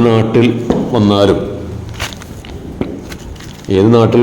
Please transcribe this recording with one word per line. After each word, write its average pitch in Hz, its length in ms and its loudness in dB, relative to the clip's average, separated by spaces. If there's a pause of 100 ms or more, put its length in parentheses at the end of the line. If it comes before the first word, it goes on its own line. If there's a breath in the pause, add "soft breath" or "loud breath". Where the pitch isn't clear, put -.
നാട്ടിൽ 113 400 4 (480)
വന്നാലും 101 440 4 (2500)
ഏത് 98 160 6
നാട്ടിൽ 117 300 6